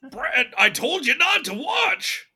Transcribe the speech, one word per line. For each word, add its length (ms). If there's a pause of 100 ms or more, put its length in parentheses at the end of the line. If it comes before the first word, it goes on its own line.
Brad, 520
I 140
told 380
you 80
not 300
to 100
watch! 800